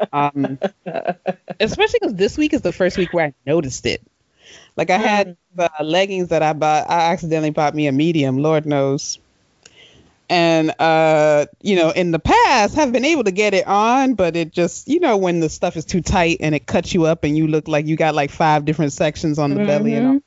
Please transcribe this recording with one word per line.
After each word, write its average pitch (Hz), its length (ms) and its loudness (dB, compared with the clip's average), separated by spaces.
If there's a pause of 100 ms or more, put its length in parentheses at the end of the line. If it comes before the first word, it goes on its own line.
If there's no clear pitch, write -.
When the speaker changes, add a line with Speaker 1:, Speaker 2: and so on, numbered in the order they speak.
(120)
Speaker 1:
Um, 143 460 -2 (260)
Speaker 2:
<laughs> - 760 -8
Speaker 1:
especially 392 400 0
'cause 330 140 -4
this 190 220 -2
week 302 160 0
is 269 80 -2
the 180 120 -4
first 180 260 -2
week 175 160 -2
where 170 120 2
I 139 60 -6 (140)
noticed 143 400 -2
it. - 160 -4 (720)
Like, 165 140 -2
I 185 80 2
had 208 300 0
Speaker 2:
Mm. 175 80 -18 (200)
Speaker 1:
the 175 140 0 (140)
leggings 180 440 -2
that 160 140 0
I 156 100 0
bought. 151 380 0
I 165 220 0
accidentally 156 380 -2
bought 147 240 -2
me 151 120 0
a 143 60 0
medium, 143 440 0
Lord 151 300 0
knows. 139 520 -2 (1080)
And, 165 520 2
uh, 156 640 4 (160)
you 196 160 0
know, 165 140 4
in 175 200 0
the 165 80 0
past, 294 580 4
have 294 140 2
been 233 140 0
able 294 200 2
to 202 60 0
get 202 220 0
it 190 140 2
on, 240 480 2
but 175 200 0
it 165 160 -2
just, - 380 -4
you 302 100 2
know, 269 200 2
when 175 220 0
the 160 100 0
stuff - 260 -4
is 156 80 -8
too - 160 -2
tight 170 400 0
and 151 140 0
it 147 120 -4
cuts - 280 -4
you 170 100 4
up 160 200 0
and 151 120 0
you 160 120 2
look 156 200 -2
like 151 180 0
you 156 100 -2
got, 156 180 0
like, 143 160 -2
five 151 340 2
different 147 300 -2
sections 151 440 -2
on 143 120 0
the 143 160 0
belly 220 280 2
and 226 120 2
all. 269 80 4
Speaker 2:
Mm-hmm. 277 120 2